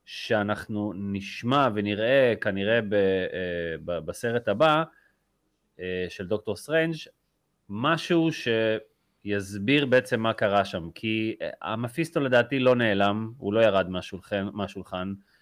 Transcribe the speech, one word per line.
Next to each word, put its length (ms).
שאנחנו 920
נשמע 800
ונראה 680
כנראה 420
ב-, 120
אה, 920
ב-, 140
בסרט 500
הבא, 360
אה, 280
של 180
דוקטור 300
סטרנג', 380
משהו 640
שיסביר 1500
בעצם 340
מה 120
קרה 320
שם, 300
כי, 480
אה, 80
המפיסטו 580
לדעתי 380
לא 180
נעלם, 640
הוא 140
לא 80
ירד 280
מהשולחן, 640
מהשולחן, 600